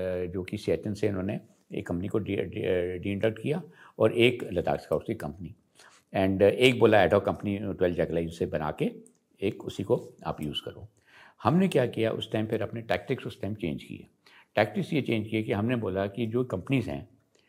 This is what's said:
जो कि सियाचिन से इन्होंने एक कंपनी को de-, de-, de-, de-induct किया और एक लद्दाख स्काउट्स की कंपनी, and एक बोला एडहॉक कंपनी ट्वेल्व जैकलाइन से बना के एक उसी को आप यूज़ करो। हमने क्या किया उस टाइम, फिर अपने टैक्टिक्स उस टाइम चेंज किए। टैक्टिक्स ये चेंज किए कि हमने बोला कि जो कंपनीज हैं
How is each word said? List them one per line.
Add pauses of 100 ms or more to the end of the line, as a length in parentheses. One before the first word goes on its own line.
(260)
जो
कि
सियाचिन
से
इन्होंने (340)
एक
कंपनी
को
de-,
de-,
de-,
de-induct
किया (360)
और
एक
लद्दाख
स्काउट्स
की
कंपनी, (640)
and
एक
बोला
एडहॉक
कंपनी
ट्वेल्व
जैकलाइन
से
बना
के (520)
एक
उसी
को (180)
आप
यूज़
करो। (540)
हमने
क्या
किया
उस
टाइम,
फिर
अपने
टैक्टिक्स
उस
टाइम
चेंज
किए। (480)
टैक्टिक्स
ये
चेंज
किए
कि
हमने
बोला
कि
जो
कंपनीज
हैं (400)